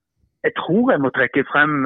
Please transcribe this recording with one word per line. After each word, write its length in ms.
jeg 100
tror 380
jeg 80
må 100
trekke 340
frem, 420